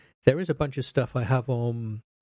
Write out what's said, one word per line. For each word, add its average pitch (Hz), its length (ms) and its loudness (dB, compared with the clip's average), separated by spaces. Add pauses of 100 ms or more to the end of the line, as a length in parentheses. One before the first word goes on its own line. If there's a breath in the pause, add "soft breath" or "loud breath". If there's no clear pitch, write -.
(240 soft breath)
There 139 160 6
is 180 100 -4
a 147 40 0
bunch 139 220 -2
of 131 80 -4
stuff - 300 -2
I 123 80 0
have 123 260 2
on 117 540 -4 (200)